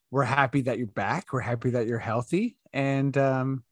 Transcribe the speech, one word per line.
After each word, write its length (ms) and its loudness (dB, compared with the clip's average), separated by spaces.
we're 140 2
happy 400 4
that 140 0
you're 100 -4
back. 440 -4
We're 80 -2
happy 300 -2
that 180 0
you're 120 -2
healthy. 580 -2
And, 440 0
um, 540 0